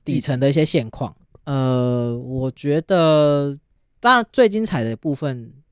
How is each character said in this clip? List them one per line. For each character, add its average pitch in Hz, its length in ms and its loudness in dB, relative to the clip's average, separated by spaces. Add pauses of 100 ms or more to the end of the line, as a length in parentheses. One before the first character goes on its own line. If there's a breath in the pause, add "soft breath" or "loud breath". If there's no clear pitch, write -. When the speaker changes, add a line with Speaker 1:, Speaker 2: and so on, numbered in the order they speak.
Speaker 1:
底 - 160 -4
层 131 180 -4
的 135 120 2
一 - 20 2
些 151 100 2
现 143 280 0
况。 113 200 -8 (340)
Speaker 2:
嗯。 139 120 -4 (560)
Speaker 1:
呃， 117 60 -6
我 127 320 -6
觉 143 320 -2
得， 151 760 2 (400)
当 247 180 4
然 233 140 0
最 254 160 4
精 214 180 -2
彩 143 200 -4
的 113 100 -4
部 147 200 -4
分 127 380 -8 (200)